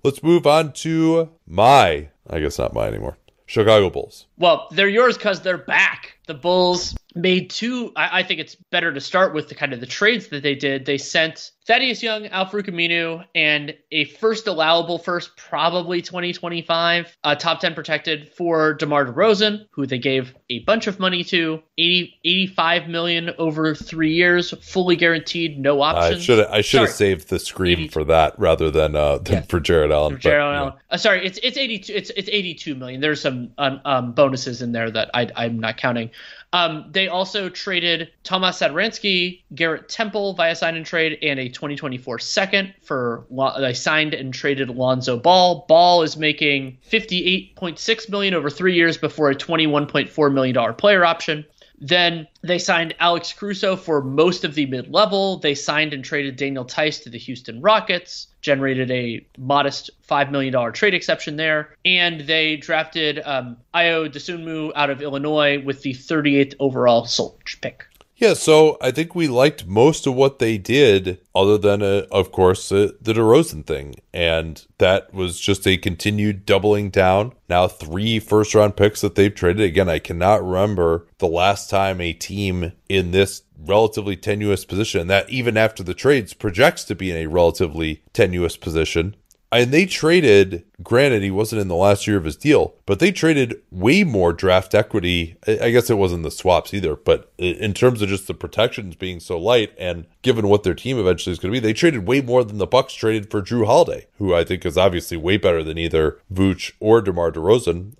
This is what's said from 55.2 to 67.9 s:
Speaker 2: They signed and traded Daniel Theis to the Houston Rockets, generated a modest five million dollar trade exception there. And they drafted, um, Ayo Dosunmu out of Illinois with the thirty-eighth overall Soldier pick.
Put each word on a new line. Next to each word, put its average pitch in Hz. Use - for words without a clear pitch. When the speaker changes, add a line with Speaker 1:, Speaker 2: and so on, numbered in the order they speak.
Speaker 2:
They 147
signed 151
and 135
traded 139
Daniel 135
Theis 151
to -
the 117
Houston 117
Rockets, 196
generated 135
a 120
modest 139
five 143
million 135
dollar 117
trade 202
exception 165
there. 156
And 175
they 156
drafted, 156
um, 123
Ayo 165
Dosunmu 160
out 143
of 135
Illinois 143
with 135
the 135
thirty-eighth 139
overall 123
Soldier -
pick. -